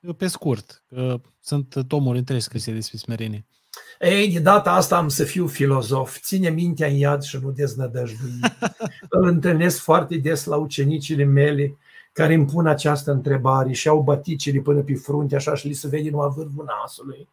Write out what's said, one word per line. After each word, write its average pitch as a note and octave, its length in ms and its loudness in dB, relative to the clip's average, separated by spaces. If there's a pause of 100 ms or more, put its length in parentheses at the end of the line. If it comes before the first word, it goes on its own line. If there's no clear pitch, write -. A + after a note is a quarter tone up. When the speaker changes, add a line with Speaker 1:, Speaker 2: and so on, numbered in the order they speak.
(180)
Speaker 1:
Pe F#3 100 -4
scurt, - 600 -4
că B2+ 320 -4 (220)
sunt C#3 460 -4
tomuri C3 300 0
întregi B2+ 260 -2
scrise - 280 -6
despre A2 260 -8
smerenie. A2 480 -8 (540)
Speaker 2:
Ei, G3 320 4
de E3+ 80 0
data F#3+ 320 6
asta F3 260 4
am D#3+ 100 2
să D3 160 0
fiu F3 240 -2
filozof. C3+ 720 0
Ține F#3 300 0
mintea D#3+ 380 0
în C#3+ 80 2
iad C#3+ 260 2
și C#3 200 -8
nu C3+ 100 -6
deznădăjdui. B2 880 -6 (380)
<laughs> - 320 -10
Îl F#3 180 4
întâlnesc E3+ 520 2
foarte E3 380 2
des D3 280 -2
la D3+ 100 -2
ucenicile C#3+ 680 -2
mele C#3+ 540 2 (340)
care D#3+ 220 2
îmi D#3 120 6
pun E3 220 0
această D3 440 2
întrebare C3 600 2
și B2+ 160 -2
au D3+ 140 6
băticile C#3+ 580 0
până C#3+ 220 2
pe C#3+ 120 -2
frunte, C#3+ 420 -2
așa, D3 200 0
și C#3 120 -8
li D3 60 -6
se C#3 140 -8
vede D3+ 220 -4
numai C#3+ 260 -2
vârful D3+ 300 -10 (160)
nasului. C3+ 520 -16